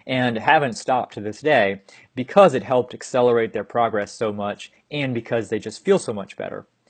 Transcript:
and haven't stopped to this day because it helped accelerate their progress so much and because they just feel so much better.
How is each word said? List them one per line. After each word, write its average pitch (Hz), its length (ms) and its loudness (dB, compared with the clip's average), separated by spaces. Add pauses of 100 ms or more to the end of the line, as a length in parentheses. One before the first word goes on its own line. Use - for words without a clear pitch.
and 123 320 0
haven't 143 360 2
stopped 123 420 -2
to 117 60 -8
this 104 200 -8
day 110 420 2 (340)
because 143 380 4
it 107 100 -2
helped 123 280 0
accelerate 117 600 0
their 104 100 -4
progress 107 480 -2
so 110 220 -4
much 104 400 -8 (180)
and 139 240 -4
because 117 340 -4
they 110 120 -4
just - 240 -14
feel 190 160 4
so - 120 -8
much 101 240 -10
better. - 300 -10 (240)